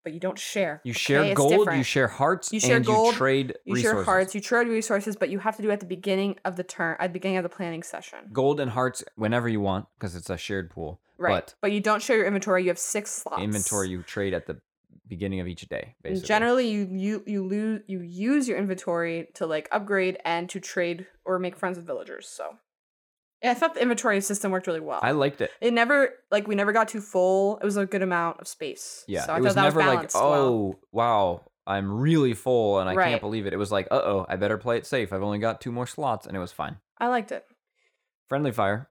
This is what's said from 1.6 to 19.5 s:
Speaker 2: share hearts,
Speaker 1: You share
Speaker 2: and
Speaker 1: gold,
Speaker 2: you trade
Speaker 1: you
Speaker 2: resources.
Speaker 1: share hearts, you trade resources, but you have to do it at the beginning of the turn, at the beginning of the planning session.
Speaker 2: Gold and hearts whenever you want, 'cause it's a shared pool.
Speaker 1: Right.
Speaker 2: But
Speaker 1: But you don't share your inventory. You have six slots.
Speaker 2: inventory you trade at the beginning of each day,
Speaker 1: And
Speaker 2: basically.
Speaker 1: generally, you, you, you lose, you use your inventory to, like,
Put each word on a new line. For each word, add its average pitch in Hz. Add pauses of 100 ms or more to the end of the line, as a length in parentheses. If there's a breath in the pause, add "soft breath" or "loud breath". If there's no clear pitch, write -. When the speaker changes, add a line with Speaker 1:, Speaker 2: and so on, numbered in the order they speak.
Speaker 2:
share 131
hearts, 165
Speaker 1:
You 214
share 247
Speaker 2:
and 214
Speaker 1:
gold, 220
Speaker 2:
you -
trade 135 (120)
Speaker 1:
you 202
Speaker 2:
resources. 220
Speaker 1:
share 95
hearts, 190
you 196
trade 240
resources, 220
but 170
you 196
have 214
to 220
do 214
it 202
at 202
the 190
beginning 190
of 185
the 180
turn, 165
at 185
the 170
beginning 185
of 180
the 170
planning 170
session. - (160)
Speaker 2:
Gold 139
and 127
hearts 127 (120)
whenever 117
you 107
want, 98 (140)
'cause 90
it's 85
a 90
shared 95
pool. 82 (180)
Speaker 1:
Right. 170
Speaker 2:
But -
Speaker 1:
But 202
you 208
don't 214
share 226
your 202
inventory. 190
You 180
have 170
six -
slots. -
Speaker 2:
inventory 101
you 90
trade 98
at 82
the 78 (480)
beginning 98
of 90
each 87
day, -
Speaker 1:
And -
Speaker 2:
basically. 185
Speaker 1:
generally, 233
you, 208
you, 202
you 202
lose, 208
you 190
use 220
your 208
inventory 170
to, 180
like, 156